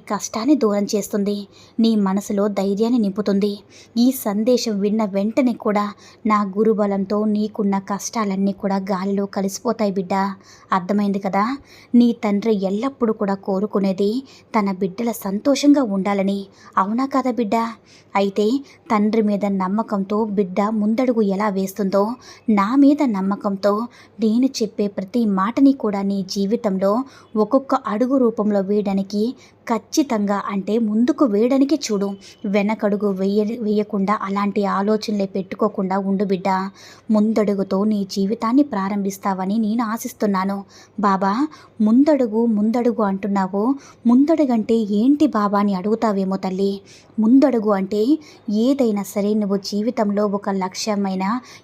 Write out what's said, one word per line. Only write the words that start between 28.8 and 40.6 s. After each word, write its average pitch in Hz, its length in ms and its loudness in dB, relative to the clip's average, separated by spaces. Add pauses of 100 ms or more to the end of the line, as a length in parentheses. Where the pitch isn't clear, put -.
ఖచ్చితంగా, 208 760 -2
అంటే 202 280 -2
ముందుకు 226 480 2
వేయడానికి 262 500 2
చూడు, 202 360 -4 (340)
వెనకడుగు 208 640 0
వేయ-, 202 480 -2
వేయకుండా 208 600 0
అలాంటి 202 440 -2
ఆలోచనలే 202 600 0
పెట్టుకోకుండా 190 720 -2
ఉండు 196 260 0
బిడ్డ. 190 440 -2 (420)
ముందడుగుతో 208 720 0
నీ 208 280 0
జీవితాన్ని 226 520 0
ప్రారంభిస్తావని 196 920 -2
నేను 226 260 0
ఆశిస్తున్నాను. 202 800 -4 (360)